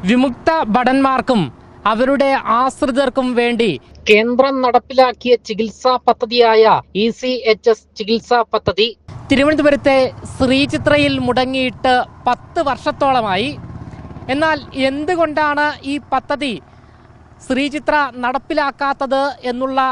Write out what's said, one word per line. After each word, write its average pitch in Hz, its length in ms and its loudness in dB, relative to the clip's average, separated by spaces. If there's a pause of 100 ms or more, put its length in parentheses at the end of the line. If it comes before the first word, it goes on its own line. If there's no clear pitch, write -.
വിമുക്ത 254 420 0 (240)
ഭടന്മാർക്കും 254 640 2 (500)
അവരുടെ 262 380 2 (300)
ആശ്രിതർക്കും 262 680 -2 (120)
വേണ്ടി 240 280 0 (420)
കേന്ദ്രം 240 540 4
നടപ്പിലാക്കിയ 247 680 2 (140)
ചികിത്സാ 220 440 -2 (160)
പദ്ധതിയായ 226 560 4 (380)
ഇ - 20 2 (140)
സി 254 140 -4 (200)
എച്ച് 214 200 2
എസ് - 140 -2 (120)
ചികിത്സാ 226 420 0 (140)
പദ്ധതി 214 340 0 (420)
തിരുവനന്തപുരത്തെ 277 680 2 (380)
ശ്രീചിത്രയിൽ 285 800 0 (140)
മുടങ്ങിയിട്ട് 254 680 -2 (340)
പത്ത് 247 420 -4
വർഷത്തോളമായി. 254 800 -2 (840)
എന്നാൽ 311 240 0 (320)
എന്തുകൊണ്ടാണ് 302 760 -2 (260)
ഈ 285 40 -4 (180)
പദ്ധതി 269 400 -4 (960)
ശ്രീചിത്ര 294 480 -2 (280)
നടപ്പിലാക്കാത്തത് 277 1000 -2 (280)
എന്നുള്ള 262 280 -2 (120)